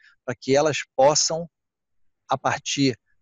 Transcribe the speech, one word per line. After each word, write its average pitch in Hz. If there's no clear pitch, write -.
para 123
que 131
elas 147
possam, 156
a 135
partir 135